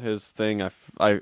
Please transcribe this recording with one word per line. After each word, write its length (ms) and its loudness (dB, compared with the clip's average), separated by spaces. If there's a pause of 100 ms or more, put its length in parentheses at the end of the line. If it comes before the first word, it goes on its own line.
his 280 -6
thing, 340 -2
I 40 -2
f-, 240 -12 (100)
I, 220 4